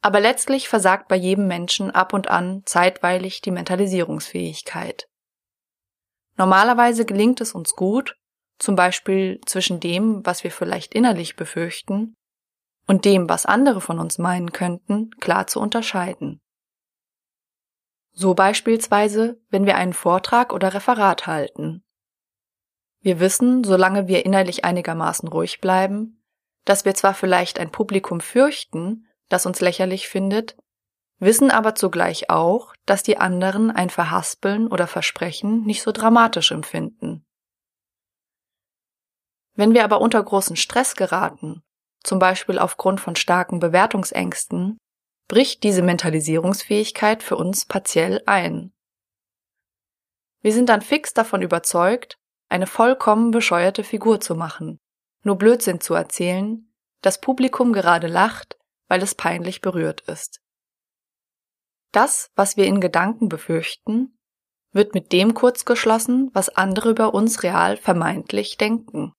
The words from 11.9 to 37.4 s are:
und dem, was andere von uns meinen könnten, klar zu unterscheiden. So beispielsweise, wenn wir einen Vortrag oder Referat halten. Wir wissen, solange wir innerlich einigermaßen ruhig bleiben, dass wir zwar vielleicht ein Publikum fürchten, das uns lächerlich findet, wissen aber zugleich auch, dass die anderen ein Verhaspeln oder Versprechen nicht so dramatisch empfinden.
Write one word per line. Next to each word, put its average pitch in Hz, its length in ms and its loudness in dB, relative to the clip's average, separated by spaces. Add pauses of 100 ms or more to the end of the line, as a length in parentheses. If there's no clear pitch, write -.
und 190 180 2
dem, 190 240 4
was 165 180 0
andere 240 340 2
von 170 180 -6
uns 165 200 -6
meinen 175 340 -2
könnten, 202 680 -4
klar 175 300 -2
zu - 120 -4
unterscheiden. 214 800 -6 (1700)
So 185 220 0
beispielsweise, 214 1040 2 (100)
wenn 196 160 2
wir 196 100 2
einen 180 160 0
Vortrag 190 600 0
oder 185 200 -2
Referat 202 540 0
halten. 160 560 -6 (1160)
Wir 180 180 0
wissen, 247 460 2
solange 190 420 2
wir 185 180 0
innerlich 185 400 0
einigermaßen 165 640 -4
ruhig 165 320 -4
bleiben, 196 600 -2 (420)
dass 196 200 2
wir 190 100 2
zwar 196 200 2
vielleicht 185 440 0
ein 170 140 -8
Publikum 190 480 -4
fürchten, 226 880 -2 (200)
das 185 180 0
uns 180 140 -4
lächerlich 185 480 -2
findet, 196 480 -4 (640)
wissen 226 320 4
aber 220 240 2
zugleich 175 560 -2
auch, 170 420 2 (120)
dass 196 180 0
die - 160 0
anderen 190 540 0
ein 180 180 -2
Verhaspeln 196 800 -2
oder 175 180 -2
Versprechen 208 800 -4
nicht 208 180 -2
so 220 80 -2
dramatisch 226 640 2
empfinden. 156 720 -10 (2250)